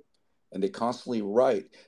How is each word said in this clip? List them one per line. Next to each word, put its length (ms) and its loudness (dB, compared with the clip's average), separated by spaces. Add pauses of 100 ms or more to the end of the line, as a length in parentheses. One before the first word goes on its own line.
(520)
and 100 -4
they 60 2
constantly 540 -4
write. 480 2 (180)